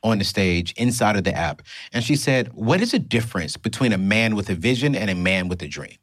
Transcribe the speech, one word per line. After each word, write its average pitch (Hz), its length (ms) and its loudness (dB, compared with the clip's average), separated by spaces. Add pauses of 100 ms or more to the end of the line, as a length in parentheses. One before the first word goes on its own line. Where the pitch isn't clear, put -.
on 113 140 2
the 101 80 0
stage 90 540 0
inside 117 380 2
of 92 80 0
the 82 100 0
app. 139 260 -4 (320)
And 139 100 -2
she 143 140 0
said, 127 380 0
"What 123 260 2
is 233 120 0
the 254 60 2
difference 113 600 -2
between 113 340 0
a 95 60 2
man 110 360 2
with 104 140 -2
a 95 60 0
vision 123 400 2
and 104 160 -2
a 92 40 0
man 90 340 0
with 87 120 -4
a 78 80 -10
dream?" 71 340 -14